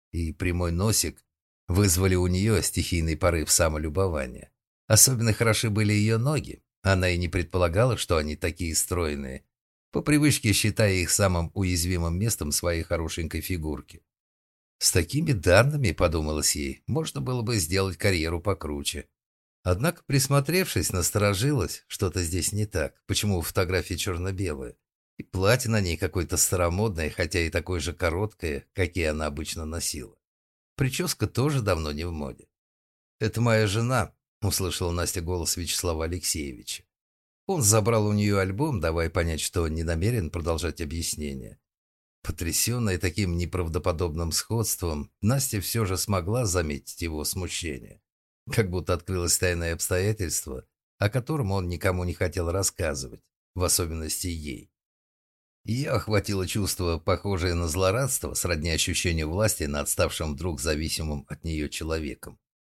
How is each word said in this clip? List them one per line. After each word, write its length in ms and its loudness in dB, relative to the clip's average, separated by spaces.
и 220 -2
прямой 400 0
носик 520 0
вызвали 480 6
у 100 4
нее 340 4
стихийный 560 0
порыв 340 2
самолюбования. 1000 0
Особенно 440 6
хороши 380 2
были 220 2
ее 260 4
ноги. 440 -2
Она 280 4
и 60 2
не 120 0
предполагала, 680 2
что 200 0
они 180 0
такие 400 -2
стройные. 720 -2
По 100 -2
привычке 500 4
считая 420 2
их 160 0
самым 440 2
уязвимым 640 0
местом 320 -2
своей 320 0
хорошенькой 580 -4
фигурки. 640 -6
«С 120 2
такими 420 2
данными, — 600 6
подумалось 640 0
ей, — 320 -6
можно 320 -4
было 220 -4
бы 160 0
сделать 380 0
карьеру 440 0
покруче». 640 -4
Однако, 420 0
присмотревшись, 880 2
насторожилась, 920 0
что-то 360 -2
здесь 300 -2
не 140 0
так. 400 -2
Почему 360 2
фотография 540 -2
черно-белая? 800 -4
И 40 -10
платье 480 2
на 100 4
ней 160 0
какое-то 400 -2
старомодное, 760 2
хотя 300 -2
и 100 0
такое 280 -2
же 140 -4
короткое, 800 -4
какие 340 0
она 200 0
обычно 380 -6
носила. 520 -6
Прическа 520 -2
тоже 340 0
давно 300 0
не 120 -6
в 60 -6
моде. 380 -10
«Это 200 -2
моя 280 4
жена», — 460 0
услышала 480 0
Настя 300 -2
голос 360 -2
Вячеслава 500 -2
Алексеевича. 760 -6
Он 160 0
забрал 440 4
у 60 2
нее 260 2
альбом, 420 0
давая 300 0
понять, 300 0
что 280 0
не 160 -2
намерен 460 0
продолжать 500 -2
объяснение. 800 -6
Потрясенная 760 0
таким 380 0
неправдоподобным 960 -2
сходством, 880 -2
Настя 400 0
все 240 -2
же 120 -2
смогла 500 0
заметить 560 -2
его 220 -4
смущение. 760 -6
Как 200 2
будто 240 0
открылось 440 0
тайное 360 0
обстоятельство, 920 -2
о 100 2
котором 440 -2
он 160 0
никому 360 0
не 100 -2
хотел 360 -2
рассказывать, 680 -2
в 80 -2
особенности 640 -2
ей. 440 -8
Ее 300 -2
охватило 520 0
чувство, 520 -2
похожее 560 0
на 140 0
злорадство, 640 0
сродни 360 -2
ощущению 600 0
власти 340 0
над 240 -2
ставшим 460 0
вдруг 260 -4
зависимым 680 -2
от 160 -12
нее 240 -2
человеком. 720 -6